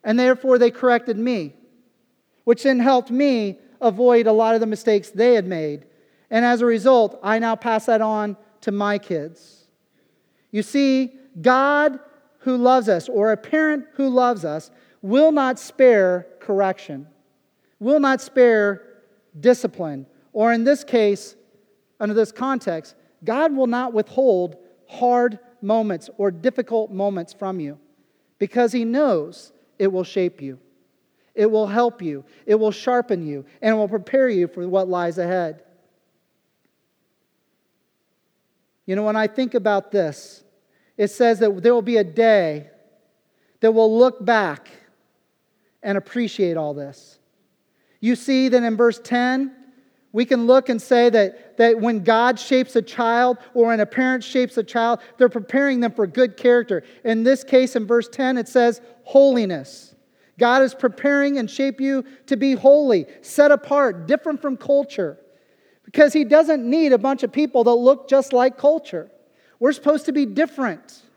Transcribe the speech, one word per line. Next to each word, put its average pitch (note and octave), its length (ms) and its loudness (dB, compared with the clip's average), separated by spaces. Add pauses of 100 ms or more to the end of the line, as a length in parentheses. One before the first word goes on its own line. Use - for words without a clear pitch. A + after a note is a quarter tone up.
and A3 120 0
therefore B3+ 420 2
they A#3+ 120 4
corrected A#3+ 480 -2
me, A3 360 -4 (880)
which A#3+ 180 2
then C4+ 160 2
helped B3 320 2
me A#3+ 480 0 (220)
avoid A#3 480 2
a A3 40 2
lot A3+ 220 2
of A3 60 0
the A3+ 80 -2
mistakes G#3 420 -2
they A#3+ 240 2
had F#3+ 140 -2
made. D#3 360 -8 (440)
And A#3 160 0
as A#3+ 160 0
a A#3+ 60 0
result, A3+ 560 2
I G#3+ 160 -2
now A3+ 160 -2
pass A3 320 -4
that A3+ 140 2
on G#3+ 360 -4 (260)
to G#3+ 100 -6
my G3+ 260 -2
kids. E3 680 -12 (840)
You G#3 140 -4
see, C4+ 480 -2 (280)
God C#4 600 0 (380)
who B3+ 180 -4
loves B3 320 2
us, F3 200 -2
or A3 220 0
a G#3+ 60 0
parent D4+ 580 -2
who C4+ 140 -2
loves B3 360 0
us, D#3 280 -10 (300)
will C4+ 280 4
not C4+ 300 -2
spare F#3+ 680 2 (140)
correction, F#3+ 680 -4 (720)
will C4+ 220 0
not C4+ 200 0
spare A3 640 2 (560)
discipline, D#3+ 680 -4 (260)
or A3+ 200 0
in A3+ 120 -2
this C#4 180 0
case, G#3 540 -2 (640)
under G#3+ 120 -6
this G#3+ 200 -2
context, A#3+ 640 -8 (260)
God C#4 320 -2
will C4 140 0
not A#3+ 260 -6
withhold G#3 640 -2 (320)
hard B3 500 -2 (240)
moments G#3 560 -4
or G3+ 140 -2
difficult G#3+ 580 -4
moments F#3+ 420 -6
from F#3+ 280 -10
you D3 180 -12 (600)
because A#3+ 340 -2
he A#3+ 120 -4
knows A3+ 680 -4 (260)
it G3 140 0
will F#3 120 -4
shape F3 380 -6
you. C3+ 160 -14 (800)
It A3 140 2
will G#3+ 180 0
help A#3 340 -2
you. D3 220 -10 (220)
It G#3+ 100 2
will G#3+ 160 0
sharpen A#3+ 520 -4
you, C#3+ 220 -10 (160)
and A3 140 0
it - 20 -2
will G#3 100 -2
prepare B3 400 -2
you F3+ 200 0
for F3 180 -10
what F#3 220 -2
lies F3 300 -4
ahead. F3 440 -6 (3250)
You F#3+ 100 -6
know, G#3 80 -4
when G#3+ 140 -2
I G#3+ 100 0
think B3 280 -6
about G3+ 360 -2
this, - 540 -6 (520)
it G#3 120 -2
says A3+ 320 0
that G3+ 220 0
there A#3+ 120 4
will A#3 80 0
be A3+ 140 -2
a G#3 80 2
day E3+ 680 0 (880)
that A3 140 2
we'll A3 260 2
look B3 260 2
back G3+ 440 -2 (1120)
and G3 160 -4
appreciate F#3+ 580 -4
all D3+ 160 -6
this. C#3 460 -16 (840)
You A#3+ 140 0
see C4 340 0
that B3 140 2
in A3+ 140 -2
verse A#3 260 0
ten, B3+ 540 -2 (560)
we A#3 120 -2
can B3 220 0
look B3+ 220 4
and A#3 120 -2
say A#3+ 300 2
that, - 480 -2
that A#3 220 4
when A3 240 -2
God A3+ 340 2
shapes - 380 -2
a A3+ 40 2
child A#3+ 560 -2 (160)
or A#3 140 4
when A3+ 140 0
a G#3 60 0
parent B3+ 360 -2
shapes B3+ 340 -4
a A3+ 60 -2
child, A#3 380 -2 (180)
they're B3 100 4
preparing B3+ 520 -2
them A#3 100 0
for G#3+ 160 -4
good G#3+ 300 -2
character. A#3+ 480 0 (180)
In A3+ 220 -2
this C4 180 2
case, B3+ 320 0
in A3 140 -4
verse A#3 200 0
ten, C4 300 -4
it A3+ 80 -8
says A#3+ 340 0 (220)
holiness. A3+ 920 0 (420)
God B3 240 4
is C4 120 0
preparing C#4+ 640 -2
and A3+ 120 -6
shape C4+ 300 -4
you C4+ 240 -4 (220)
to C4+ 100 -2
be C4+ 160 0
holy, C4+ 540 4 (140)
set D4 300 2
apart, C4+ 560 0
different D4+ 340 -4
from C#4 160 -6
culture. C#4 640 -4 (640)
Because D4 300 4
he D4+ 120 0
doesn't C#4+ 440 2
need D4+ 240 2
a A#3+ 60 4
bunch C4+ 240 -2
of A#3+ 80 -4
people C#4+ 320 0
that A#3 80 4
look B3 380 2
just C4+ 240 0
like B3+ 260 2
culture. D4 500 -2 (520)
We're C4 120 2
supposed D4 340 0
to D4+ 60 -4
be C#4 140 -2
different. A3+ 760 -6 (140)